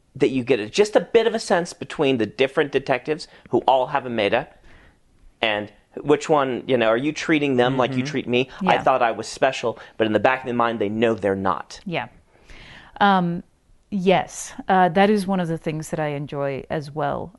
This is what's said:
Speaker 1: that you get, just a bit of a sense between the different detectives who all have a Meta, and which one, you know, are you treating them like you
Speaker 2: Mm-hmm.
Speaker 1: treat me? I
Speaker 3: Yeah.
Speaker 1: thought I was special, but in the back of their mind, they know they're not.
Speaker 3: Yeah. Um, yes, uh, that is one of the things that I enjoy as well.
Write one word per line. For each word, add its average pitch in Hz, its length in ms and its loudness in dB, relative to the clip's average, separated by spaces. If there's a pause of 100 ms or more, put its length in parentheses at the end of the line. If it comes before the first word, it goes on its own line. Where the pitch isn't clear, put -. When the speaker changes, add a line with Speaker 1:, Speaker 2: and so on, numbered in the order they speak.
(160)
Speaker 1:
that - 140 4
you 131 140 -2
get, 107 280 0
just 208 240 2
a 226 40 4
bit 220 260 2
of 214 80 -2
a 226 40 -2
sense 180 360 -2
between 135 420 0
the 110 80 0
different 135 480 0
detectives 139 560 -4 (220)
who 123 80 2 (100)
all 131 200 2
have 131 180 -2
a 123 40 -8
Meta, 113 380 0 (960)
and 104 280 0 (300)
which 143 300 0
one, 135 360 0
you 127 120 2
know, 113 100 2
are 113 80 4
you 147 160 -2
treating 143 440 0
them 127 200 2
like 127 140 2
you 131 80 -4
Speaker 2:
Mm-hmm. 127 80 -2
Speaker 1:
treat 143 220 -6
me? 123 200 0 (180)
I - 100 4
Speaker 3:
Yeah. - 60 -2
Speaker 1:
thought 131 200 2
I 117 100 2
was 110 160 -8
special, 131 500 -2 (200)
but 113 80 2
in 107 80 2
the 104 60 4
back 131 200 2
of 131 60 -12
their 120 80 -4
mind, 117 240 0
they 101 100 0
know 110 240 2
they're 98 240 0
not. 95 480 -4
Speaker 3:
Yeah. 147 220 -6 (920)
Um, 180 420 2 (480)
yes, 185 600 0 (160)
uh, 185 220 6
that 196 200 4
is 202 160 0
one 190 140 -2
of 165 80 -2
the 165 100 -4
things 156 320 -6
that 160 100 -4
I 151 80 -2
enjoy 139 600 -6
as 147 200 -6
well. 143 480 -4